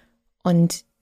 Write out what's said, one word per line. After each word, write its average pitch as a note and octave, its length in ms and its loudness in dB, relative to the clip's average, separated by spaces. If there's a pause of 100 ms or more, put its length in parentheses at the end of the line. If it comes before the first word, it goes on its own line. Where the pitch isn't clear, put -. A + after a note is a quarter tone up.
(420)
Und E3+ 420 0 (160)